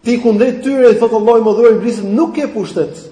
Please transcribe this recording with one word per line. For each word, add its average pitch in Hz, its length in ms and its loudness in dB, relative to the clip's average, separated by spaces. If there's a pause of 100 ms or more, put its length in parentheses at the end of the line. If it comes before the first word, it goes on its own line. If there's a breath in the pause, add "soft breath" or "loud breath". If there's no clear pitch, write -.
ti 240 160 0
kundrejt 233 440 0
tyre, 254 280 4
i - 80 2
thot 226 160 0
Allahu 226 240 2
i 220 60 -2
Madhuar 220 320 2
Iblisit, 202 260 -4
nuk 262 320 -2
ke 285 160 -4
pushtet 175 600 -6